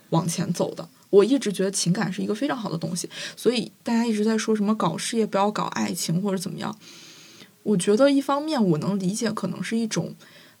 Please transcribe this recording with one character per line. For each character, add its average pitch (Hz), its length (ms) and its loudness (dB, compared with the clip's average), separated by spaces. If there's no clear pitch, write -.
往 165 160 2
前 170 260 -2
走 - 220 -2
的。 - 140 -12
我 392 140 10
一 262 140 4
直 214 140 -2
觉 185 100 -2
得 196 80 0
情 180 220 0
感 208 180 -2
是 190 120 -6
一 190 40 -6
个 202 80 -2
非 277 140 -4
常 277 80 -2
好 220 140 -8
的 165 80 -4
东 165 180 -6
西， - 140 -8
所 - 160 2
以 233 180 -2
大 233 100 -2
家 233 140 2
一 220 80 0
直 208 100 0
在 220 140 2
说 220 180 0
什 208 80 0
么 214 100 2
搞 202 220 -2
事 - 220 -4
业 214 80 2
不 208 100 -2
要 202 140 2
搞 - 140 -4
爱 208 280 -4
情 175 300 -2
或 202 80 -2
者 190 80 -2
怎 175 120 -8
么 - 80 -10
样， 214 160 -6
我 208 120 2
觉 202 180 2
得 269 140 8
一 277 100 6
方 277 240 0
面 302 220 0
我 160 140 4
能 190 200 -2
理 190 140 -2
解 220 180 -2
可 196 180 -4
能 175 140 -8
是 226 140 -4
一 226 100 -2
种 - 280 -4